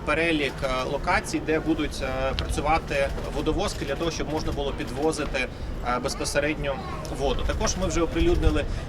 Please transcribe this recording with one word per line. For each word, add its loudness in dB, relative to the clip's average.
перелік, 2
е, 0
локацій, 0
де 2
будуть, 0
е, 0
працювати 2
водовозки 0
для -2
того, 0
щоб -2
можна -2
було -2
підвозити, 0
е, 2
безпосередньо 0
воду. 2
Також 2
ми 0
вже 2
оприлюднили, 4